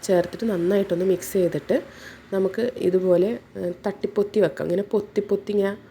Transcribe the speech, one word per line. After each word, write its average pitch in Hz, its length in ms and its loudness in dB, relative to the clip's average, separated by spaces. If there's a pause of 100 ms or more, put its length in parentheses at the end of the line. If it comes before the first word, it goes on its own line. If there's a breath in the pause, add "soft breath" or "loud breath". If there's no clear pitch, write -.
ചേർത്തിട്ട് 180 420 0
നന്നായിട്ടൊന്ന് 190 600 0
മിക്സ് 185 280 0
ചെയ്തിട്ട് 175 440 0 (540 loud breath)
നമുക്ക് 196 320 0 (180)
ഇതുപോലെ, 185 480 4 (260)
ഏഹ്, 180 240 -4
തട്ടിപ്പൊത്തി 208 600 -2
വെക്കാം. 165 260 0
ഇങ്ങനെ 185 200 0
പൊത്തി 208 360 -2
പൊത്തി 202 300 -2
ഇങ്ങനെ, 202 220 2 (180 loud breath)